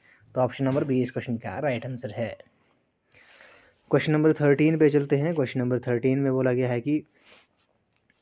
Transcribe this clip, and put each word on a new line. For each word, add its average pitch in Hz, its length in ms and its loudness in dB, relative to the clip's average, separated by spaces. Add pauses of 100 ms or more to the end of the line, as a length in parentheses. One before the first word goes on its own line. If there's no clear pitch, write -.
(340)
तो 127 60 0
ऑप्शन 127 240 -2
नंबर 135 180 0
बी 127 180 0
इस 123 100 -2
क्वेश्चन 120 260 -6
का 104 220 -10
राइट 139 260 -4
आंसर 127 260 -10
है। 110 260 -8 (1500)
क्वेश्चन 151 200 2
नंबर 151 220 4
थर्टीन 151 440 4
पे 151 120 6
चलते 143 260 2
हैं। 156 200 0
क्वेश्चन 135 240 -2
नंबर 123 200 0
थर्टीन 127 400 0
में 139 140 0
बोला 131 180 2
गया 123 180 0
है 120 120 -4
कि 151 220 -2 (1200)